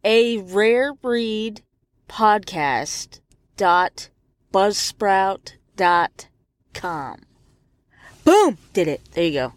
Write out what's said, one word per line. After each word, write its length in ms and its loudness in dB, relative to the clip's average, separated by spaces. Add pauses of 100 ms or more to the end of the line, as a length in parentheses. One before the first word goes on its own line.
a 360 2
rare 540 0
breed 680 -4 (480)
podcast 1080 -2 (360)
dot 540 0 (440)
buzzsprout 1000 -2 (220)
dot 520 0 (460)
com. 480 -12 (1000)
Boom! 340 6 (160)
Did 140 0
it. 140 -6 (120)
There 100 -2
you 100 0
go. 220 -2